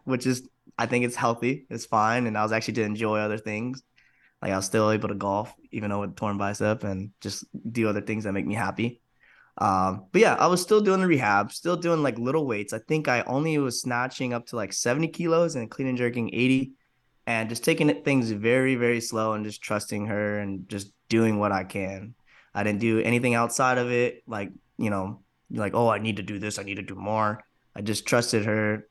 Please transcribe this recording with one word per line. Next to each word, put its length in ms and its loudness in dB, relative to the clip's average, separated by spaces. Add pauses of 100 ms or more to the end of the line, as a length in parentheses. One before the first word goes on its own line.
which 220 0
is, 220 -2 (300)
I 80 0
think 180 0
it's 120 -2
healthy. 540 -2
It's 160 -10
fine. 400 2
And 120 -2
I 60 2
was 80 0
actually 220 0
to 80 0
enjoy 360 0
other 200 -2
things. 440 -8 (600)
Like, 100 -2
I 40 2
was 100 -2
still 260 4
able 160 0
to 80 -4
golf, 360 -2 (200)
even 180 -4
though 120 -2
with 140 -6
torn 220 -2
bicep, 460 0
and 360 -6
just 240 -8 (280)
do 160 0
other 140 0
things 220 -4
that 80 -4
make 140 -2
me 80 -4
happy. 460 -4 (600)
Um, 520 2
but 80 6
yeah, 140 6
I 120 4
was 160 4
still 180 4
doing 200 4
the 80 2
rehab, 440 2
still 240 -2
doing, 280 0
like, 140 0
little 280 0
weights. 260 -4
I 60 -4
think 300 -2
I 140 2
only 360 0
was 220 -2
snatching 520 -4
up 160 -6
to, 80 -8
like, 160 -6
seventy 360 0
kilos 480 0
and 140 -6
clean 180 -4
and 100 -2
jerking 340 -2
eighty, 420 2 (520)
and 220 0
just 160 -6
taking 260 4
it, 140 0
things 260 4
very, 460 2
very 240 2
slow 340 -2
and 100 -4
just 180 -10
trusting 440 -4
her 320 -2
and 300 -6
just 240 -10 (160)
doing 320 4
what 120 2
I 120 0
can. 500 -8 (400)
I 80 -2
didn't 180 0
do 200 2
anything 340 2
outside 440 2
of 120 0
it. 380 0
Like, 240 -8 (260)
you 120 0
know, 340 -4 (260)
like, 240 -2
"Oh, 140 4
I 100 4
need 200 -2
to 40 -6
do 160 -8
this. 220 -6
I 40 -8
need 120 -8
to 60 -8
do 120 -12
more." 480 0 (340)
I 60 -8
just 240 -4
trusted 400 2
her, 440 0